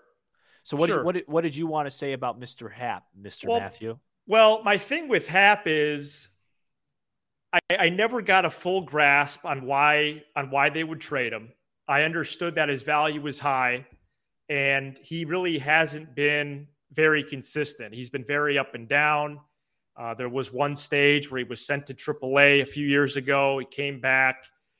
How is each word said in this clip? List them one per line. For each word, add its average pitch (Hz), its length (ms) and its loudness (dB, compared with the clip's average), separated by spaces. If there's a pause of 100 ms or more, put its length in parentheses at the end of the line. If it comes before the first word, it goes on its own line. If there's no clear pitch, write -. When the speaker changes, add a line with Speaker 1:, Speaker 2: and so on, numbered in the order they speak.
(640)
Speaker 1:
So - 140 -6
what 165 100 4
did, 196 60 2
Speaker 2:
Sure. 160 100 0
Speaker 1:
what 180 120 0
did, 175 120 -6
what 160 140 0
did 156 140 -2
you 165 100 -4
want 151 220 -2
to 135 40 -10
say 139 220 -6
about 123 260 -6
Mister 117 300 -14
Happ, 117 360 -8 (140)
Mister 101 280 -14
Speaker 2:
Well, 233 120 2
Speaker 1:
Matthew? 110 380 -10 (300)
Speaker 2:
well, 220 360 6
my 208 140 2
thing 302 300 -6
with 220 200 0
Happ 196 380 6
is 147 640 -2 (1200)
I, 175 80 4 (180)
I 175 120 2
never 220 320 -2
got 185 240 2
a 156 60 -2
full 185 300 -4
grasp 143 640 2
on 135 200 -6
why, 147 580 2 (120)
on 139 160 -6
why 139 180 2
they 160 140 -4
would 156 180 -10
trade 123 320 -4
him. 113 180 -12 (360)
I 147 160 2
understood 165 520 -4
that 156 140 0
his 135 140 -4
value 151 380 0
was 143 180 -8
high, 131 480 0 (600)
and 139 520 0
he 165 260 -8
really 175 320 -2
hasn't 151 580 0
been 147 520 -2 (260)
very 156 300 4
consistent. 131 680 -8
He's 123 160 -12
been 131 160 -8
very 143 320 0
up 135 180 -4
and 117 120 -14
down. 147 520 0 (580)
Uh, 117 160 -8
there 123 160 -6
was 127 240 -6
one 143 220 -2
stage 143 560 2
where 131 80 -6
he 123 40 -2
was 117 220 -10
sent 139 220 -4
to 135 60 -12
triple 139 460 -2
A 143 220 8
a 127 40 0
few 147 200 -6
years 139 320 2
ago. 139 420 0
He 131 60 -8
came 139 340 -10
back. 131 460 2 (340)